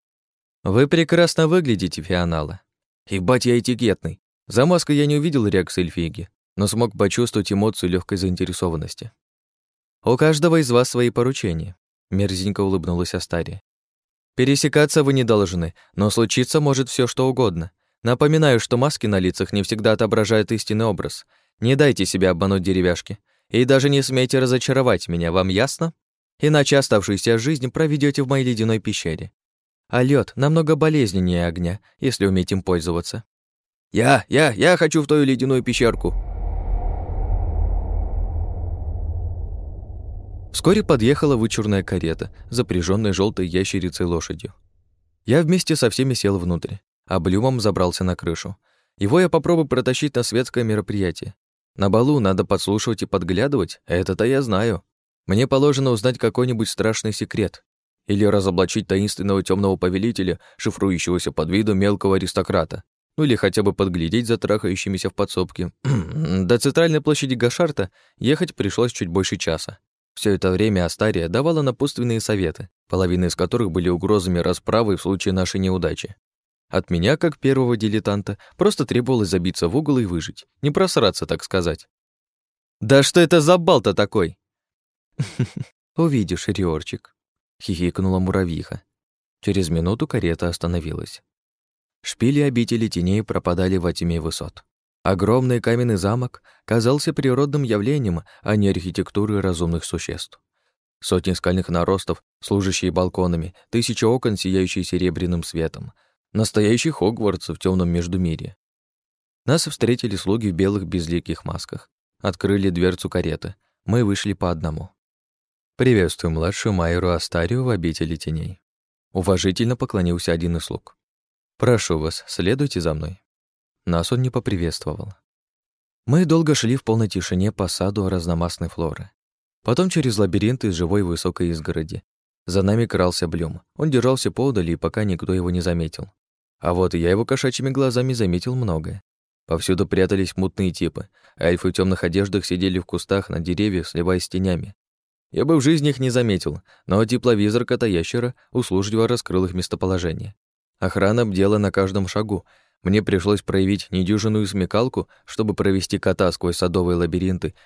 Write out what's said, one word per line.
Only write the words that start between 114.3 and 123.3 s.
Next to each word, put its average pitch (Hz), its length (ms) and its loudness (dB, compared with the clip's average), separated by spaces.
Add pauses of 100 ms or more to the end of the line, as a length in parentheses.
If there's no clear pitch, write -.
по 90 180 -2
одному. 80 400 -6 (840)
"Приветствую 98 560 2
младшую 85 420 -2
Майру 87 360 0
Астарию 87 540 -2
в 127 60 -2
обители 82 460 -2
теней". 80 460 -8 (500)
Уважительно 95 640 0
поклонился 87 560 -2
один 85 260 -2
из - 80 -8
слуг. - 300 -12 (640)
"Прошу 107 400 2
вас, 78 300 -6
следуйте 127 520 -2
за 80 140 -2
мной". 78 260 -8 (680)